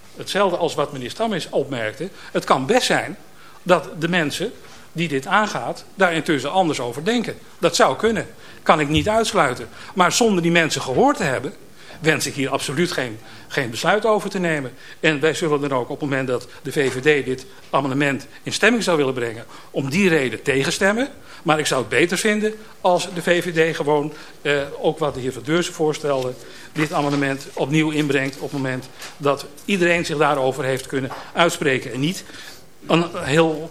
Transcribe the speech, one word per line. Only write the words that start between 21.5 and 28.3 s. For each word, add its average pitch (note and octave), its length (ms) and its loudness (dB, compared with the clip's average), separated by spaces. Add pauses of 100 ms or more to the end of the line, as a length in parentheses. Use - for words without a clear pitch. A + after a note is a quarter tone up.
ik C#3+ 80 -2
zou C3 140 2
het A2+ 100 -4
beter E3+ 280 2
vinden G#3+ 360 0 (260)
als F3+ 340 4
de E3+ 80 -4
V F3 200 4
V E3 300 2
D D#3 40 -6
gewoon, D3 360 2 (300)
eh, C#3+ 100 0 (280)
ook D#3+ 180 0
wat C#3+ 160 0
de C3 60 -8
heer B2 120 -2
Van - 120 -12
Deursen E3+ 300 0
voorstelde, C#3+ 580 0 (400)
dit D3+ 200 -2
amendement C#3+ 600 0
opnieuw D#3 380 2
inbrengt C#3 440 0